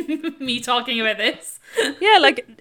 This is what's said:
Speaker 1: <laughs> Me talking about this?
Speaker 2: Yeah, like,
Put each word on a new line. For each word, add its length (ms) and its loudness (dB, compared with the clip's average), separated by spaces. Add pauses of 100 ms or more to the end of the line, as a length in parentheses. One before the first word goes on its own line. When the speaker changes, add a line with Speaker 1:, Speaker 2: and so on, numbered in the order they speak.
Speaker 1:
<laughs> 300 -6
Me 220 -4
talking 400 -2
about 160 0
this? 420 -6 (400)
Speaker 2:
Yeah, 220 6
like, 260 2 (140)